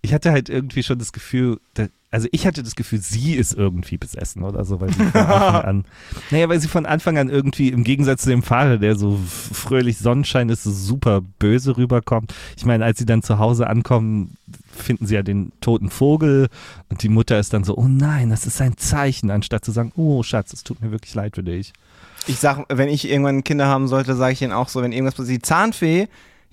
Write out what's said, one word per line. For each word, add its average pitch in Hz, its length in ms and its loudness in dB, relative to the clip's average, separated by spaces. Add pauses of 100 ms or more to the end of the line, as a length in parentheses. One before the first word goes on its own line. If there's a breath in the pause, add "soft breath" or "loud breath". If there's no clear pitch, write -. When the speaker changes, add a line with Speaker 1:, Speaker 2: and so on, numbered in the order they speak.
Speaker 1:
ich - 100 -2
hatte 151 200 2
halt 135 160 0
irgendwie 131 340 -4
schon 123 160 -2
das 113 140 -10
Gefühl, 123 460 -2 (160)
da, 107 120 -2 (240)
also 113 220 0
ich 160 140 0
hatte 147 180 -2
das 110 100 -10
Gefühl, 113 260 -4
sie 120 340 -2
ist 123 200 0
irgendwie 90 420 -2
besessen - 460 -8
oder 101 220 -4
so, 95 160 -4
weil 95 120 -2
sie 190 120 0
von 208 160 2
Speaker 2:
<laughs> - 20 -
Speaker 1:
Anfang 190 400 4
an, 98 220 0 (480 loud breath)
naja, 165 160 4
weil 170 120 2
sie 156 80 -2
von 160 160 0
Anfang 160 320 0
an 135 140 2
irgendwie 139 380 2
im 123 160 2
Gegensatz 135 380 2
zu 127 80 2
dem 127 120 4
Vater, 127 360 4
der 104 180 4
so 101 180 2
f-, 92 420 -6
fröhlich 123 420 0
Sonnenschein 120 500 0
ist, 113 160 -2
so 104 80 -2
super 101 480 0
böse 113 560 0
rüberkommt. 120 580 0 (220 loud breath)
Ich - 100 -8
meine, 113 180 2
als 113 140 0
sie 120 80 -4
dann 113 160 2
zu 104 160 0
Hause 117 300 2
ankommen, 110 680 0 (400)
finden 113 300 -4
sie 104 80 0
ja 101 80 0
den 98 380 -4
toten 110 300 0
Vogel 143 580 4 (420 loud breath)
und - 140 -8
die 107 40 2
Mutter 110 300 4
ist 104 160 -2
dann 104 100 2
so, 98 120 -2
"Oh 120 120 2
nein, 135 420 2
das 113 160 -2
ist 117 140 -4
ein 131 160 0
Zeichen", 139 540 -2
anstatt 104 340 -2
zu 120 60 -6
sagen, 113 240 -2
"Oh 151 300 2
Schatz, - 280 -4
es - 120 -18
tut - 180 -10
mir 113 80 -4
wirklich - 240 -10
leid 104 220 -6
für 95 80 -6
dich." 90 280 -8 (540 loud breath)
Speaker 2:
Ich 131 120 -4
sag, 143 300 0
wenn 135 200 2
ich 147 220 -2
irgendwann 139 320 2
Kinder 143 240 0
haben 135 220 2
sollte, 131 260 0
sag 127 180 2
ich 131 80 -4
denen 127 120 -2
auch 123 160 -2
so, 131 140 -6
wenn 123 100 -2
irgendwas 131 240 -2
passiert, 127 220 -4
die 117 40 -10
Zahnfee, 180 640 0 (440 soft breath)